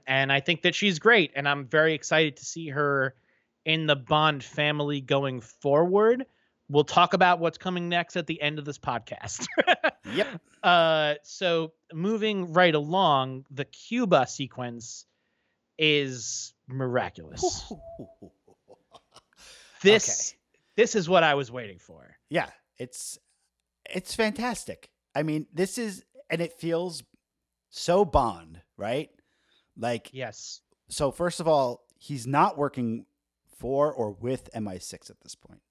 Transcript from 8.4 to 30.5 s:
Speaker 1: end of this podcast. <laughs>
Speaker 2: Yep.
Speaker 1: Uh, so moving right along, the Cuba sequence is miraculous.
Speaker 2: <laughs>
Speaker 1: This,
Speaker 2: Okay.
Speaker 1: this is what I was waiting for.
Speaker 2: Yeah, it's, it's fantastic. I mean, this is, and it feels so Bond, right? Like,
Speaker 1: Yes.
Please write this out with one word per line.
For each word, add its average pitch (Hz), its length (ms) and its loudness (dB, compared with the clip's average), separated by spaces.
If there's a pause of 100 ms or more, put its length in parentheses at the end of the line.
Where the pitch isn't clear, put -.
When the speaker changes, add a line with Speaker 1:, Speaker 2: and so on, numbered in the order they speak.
Speaker 1:
end 151 160 -2
of 143 80 -10
this 143 140 -10
podcast. - 720 -8
<laughs> - 40 -8 (600)
Speaker 2:
Yep. 214 120 0 (360)
Speaker 1:
Uh, 160 600 4
so 165 500 -2 (200)
moving 196 600 -2
right 175 200 6
along, 147 800 0
the 139 140 -6
Cuba 185 600 2
sequence 120 800 -10 (720)
is 143 760 -2 (120)
miraculous. 127 1120 -4
Speaker 2:
<laughs> - 40 -20 (2000)
Speaker 1:
This, - 500 4
Speaker 2:
Okay. - 60 -20 (380)
Speaker 1:
this 226 200 2
is 175 120 0
what 175 160 6
I 147 120 4
was 127 160 -4
waiting 110 260 -12
for. - 380 -20 (140)
Speaker 2:
Yeah, 151 180 -2 (300)
it's, - 420 -14 (680)
it's - 260 -8
fantastic. 220 720 -4 (240)
I 147 100 -2
mean, 156 300 -2
this 185 240 -4
is, 214 260 -8 (260)
and 165 120 -4
it 165 120 -6
feels 165 500 -6 (680)
so 185 360 2
Bond, 87 560 -2 (140)
right? 120 340 -4 (680)
Like, 117 360 -4
Speaker 1:
Yes. - 480 -14 (280)